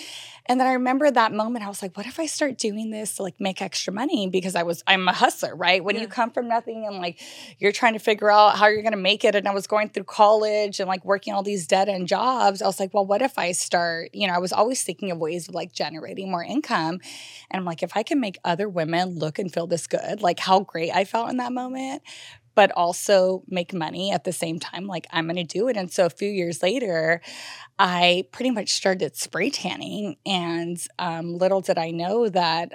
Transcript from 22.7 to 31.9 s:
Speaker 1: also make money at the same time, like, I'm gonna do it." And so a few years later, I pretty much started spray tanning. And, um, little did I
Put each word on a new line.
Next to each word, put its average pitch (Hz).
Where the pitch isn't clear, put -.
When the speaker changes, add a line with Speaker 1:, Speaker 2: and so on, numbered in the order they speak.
Speaker 1:
also 185
make 180
money 175
at 175
the 180
same 165
time, -
like, 175
I'm 165
gonna 175
do 185
it." 240
And 185
so 185
a -
few 202
years 175
later, 170
I 175
pretty 254
much 214
started 185
spray 202
tanning. -
And, 170
um, 170
little 185
did 185
I 165